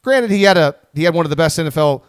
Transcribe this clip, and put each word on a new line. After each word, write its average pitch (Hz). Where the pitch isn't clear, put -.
granted, 254
he 196
had 190
a, 147
he 151
had 170
one 165
of 143
the 147
best 160
N 160
F 143
L, 147